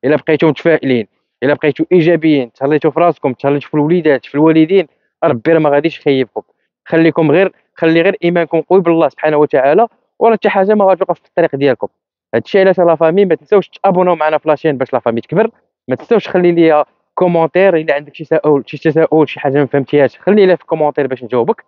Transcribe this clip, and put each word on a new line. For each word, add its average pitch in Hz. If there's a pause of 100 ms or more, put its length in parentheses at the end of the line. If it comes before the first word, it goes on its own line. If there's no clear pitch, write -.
الا 147
بقيتو 160
متفائلين، 135 (360)
الا 139
بقيتو 156
ايجابيين، 156
تهليتو 147
في 151
راسكم، 160
تهليتو 139
في -
الوليدات، 151
في -
الوالدين، 160 (380)
ربي 147
راه 165
ما 151
غاديش 147
يخيبكم. 131 (420)
خليكم 165
غير، 180 (220)
خلي 165
غير 190
ايمانكم 170
قوي 185
بالله 165
سبحانه 156
وتعالى، 147 (320)
وراه 226
حتى 214
حاجه 196
ما 208
غاتوقف 180
في -
الطريق 170
ديالكم. 135 (460)
هادشي -
علاش 190
لا 170
فامي 165
ما 175
تنساوش 185
تابوناو 180
معنا 156
في 156
لاشين 151
باش 127
لا 127
فامي 117
تكبر. 214 (380)
ما 127
تنساوش -
خلي 180
ليا 160 (300)
commentaire 175
الا 156
عندك 147
شي 165
تساؤل، 151
شي 151
تساؤل، 156
شي -
حاجه 143
ما 143
فهمتيهاش، 139
خلي 202
ليها 180
في -
الكومونتير 151
باش 123
نجاوبك. 123